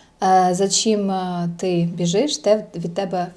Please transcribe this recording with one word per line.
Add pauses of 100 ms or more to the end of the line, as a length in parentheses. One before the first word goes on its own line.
(240)
е,
за
чим,
е,
ти
біжиш,
те (100)
від
тебе